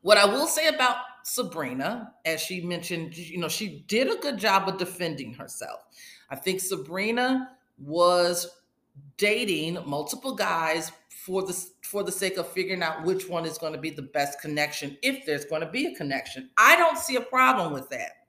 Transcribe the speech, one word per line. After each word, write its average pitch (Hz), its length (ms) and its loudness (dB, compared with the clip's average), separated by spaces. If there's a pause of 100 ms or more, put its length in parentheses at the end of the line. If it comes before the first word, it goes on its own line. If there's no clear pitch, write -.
What 208 160 8
I 202 80 8
will 262 220 4
say 311 200 2
about 254 300 4 (260)
Sabrina, 165 880 -4 (120)
as 160 160 0
she 185 200 -6
mentioned, 170 560 -6
you 175 200 -10
know, 170 100 -2
she 165 400 -6
did 247 200 2
a 453 120 0
good 269 180 -4
job 190 320 2
of 185 80 -4
defending 156 560 -6
herself. - 480 -12 (480)
I 139 60 -8
think 190 240 -2
Sabrina 220 920 -2 (260)
was 175 720 4 (680)
dating 196 680 2
multiple 151 500 -4
guys 165 560 0 (180)
for 185 320 -4
the, 185 120 -4 (280)
for 202 220 -4
the 185 80 -4
sake 190 260 -2
of 170 120 -4
figuring 185 340 -2
out 160 220 -4
which 190 240 0
one 170 160 -2
is 156 120 -6
gonna 156 200 -6
be 156 120 -6
the 151 120 -10
best 143 400 -4
connection, 147 600 -4
if 269 240 -2
there's 143 200 -2
gonna 156 240 -4
be 262 180 -2
a - 80 -6
connection. 135 640 -6
I 277 180 10
don't 339 220 4
see 262 180 -4
a 247 60 2
problem 254 520 4
with 131 160 -8
that. 110 220 -8 (180)